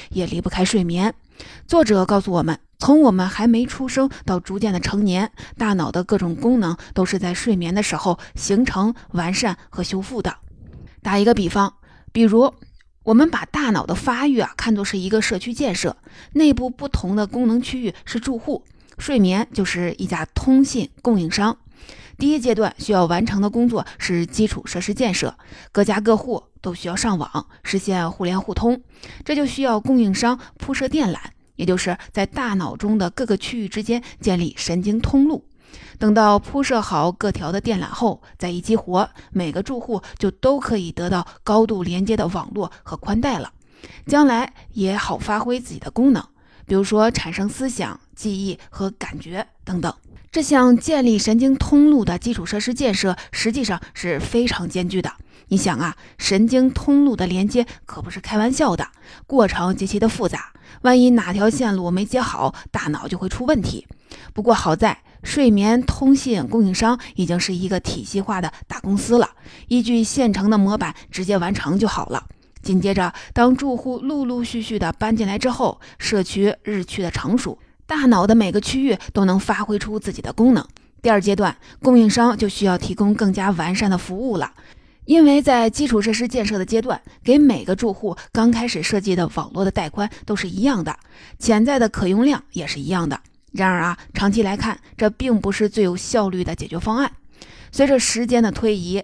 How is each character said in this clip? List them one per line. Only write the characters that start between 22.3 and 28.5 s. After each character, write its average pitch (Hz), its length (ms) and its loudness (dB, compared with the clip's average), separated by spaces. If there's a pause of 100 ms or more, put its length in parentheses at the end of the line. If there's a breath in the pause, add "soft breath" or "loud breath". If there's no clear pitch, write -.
阶 240 160 0
段 208 240 0
需 - 140 -4
要 185 140 4
完 175 200 0
成 208 160 -2
的 202 80 0
工 233 200 2
作 214 180 -2 (100)
是 170 280 -2
基 220 200 0
础 - 200 -4
设 - 160 -8
施 208 120 -4
建 208 200 0
设， - 200 -4 (380 soft breath)
各 202 140 2
家 208 160 0
各 220 160 4
户 233 260 -6 (160)
都 180 140 -8
需 175 160 -10
要 175 80 -6
上 202 200 -2
网， 156 300 -6 (160 soft breath)
实 - 140 -4
现 180 340 -2
互 185 140 -8
联 185 140 -2
互 190 140 -8